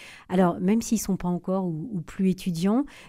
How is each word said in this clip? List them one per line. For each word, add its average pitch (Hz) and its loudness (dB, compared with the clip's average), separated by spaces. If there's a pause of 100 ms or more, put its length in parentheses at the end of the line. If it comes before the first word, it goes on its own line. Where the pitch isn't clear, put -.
(300)
Alors, 190 4
même 208 2
s'ils 220 0
sont 185 -2
pas 175 -2
encore 185 -2
ou, 165 -4
ou 175 -4
plus 190 0
étudiants, 190 0 (240)